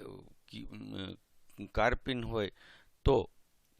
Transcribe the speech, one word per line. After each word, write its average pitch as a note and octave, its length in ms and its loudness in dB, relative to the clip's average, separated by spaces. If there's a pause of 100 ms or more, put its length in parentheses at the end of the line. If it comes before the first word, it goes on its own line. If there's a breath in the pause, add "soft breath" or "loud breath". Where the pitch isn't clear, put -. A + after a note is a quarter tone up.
(480)
કી-, A2+ 180 -12
અ, G#2 500 -10 (560)
કાર્પિન A#2+ 520 2
હોય A2 280 0 (520 loud breath)
તો C3 260 6 (500)